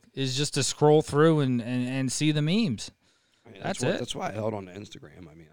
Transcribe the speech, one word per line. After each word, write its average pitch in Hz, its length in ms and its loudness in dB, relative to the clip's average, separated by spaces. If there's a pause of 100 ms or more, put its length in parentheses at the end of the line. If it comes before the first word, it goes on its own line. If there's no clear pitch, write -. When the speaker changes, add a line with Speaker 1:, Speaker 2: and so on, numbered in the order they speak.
(140)
Speaker 1:
is 131 200 -2
just 139 200 -2
to 143 80 0
scroll 151 400 6
through 151 380 4
and, 127 200 0
and, 123 280 -2
and 131 240 -2
see 151 200 0
the 151 80 0
memes. 160 500 0 (560)
Speaker 2:
I 107 40 -20
mean, 98 120 -20
that's 175 180 -6
Speaker 1:
That's 127 40 -2
Speaker 2:
why, 123 120 0
Speaker 1:
it. - 20 -6
Speaker 2:
that's - 160 -6
why - 140 -6
I - 40 -6
held 110 220 -4
on 98 100 -8
to 90 80 -14
Instagram. 90 580 -16
I 78 40 -20
mean, 80 180 -20